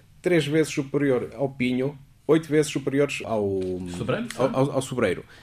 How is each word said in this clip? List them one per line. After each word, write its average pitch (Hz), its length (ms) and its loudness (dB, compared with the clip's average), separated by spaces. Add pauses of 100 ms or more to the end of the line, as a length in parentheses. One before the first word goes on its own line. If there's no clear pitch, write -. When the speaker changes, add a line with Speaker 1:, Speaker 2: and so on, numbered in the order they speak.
(220)
Speaker 1:
três 170 240 2
vezes 151 280 2
superior 135 600 0
ao 135 120 0
pinho, 127 500 -2 (280)
oito 160 220 4
vezes 151 240 2
superiores 139 540 0
ao 101 360 0 (360)
Speaker 2:
Sobreiro, 175 300 -2 (100)
Speaker 1:
ao, 131 100 4
Speaker 2:
sim. 120 80 -4
Speaker 1:
ao, 139 160 2
ao 127 100 -2
sobreiro. 113 440 -2 (180)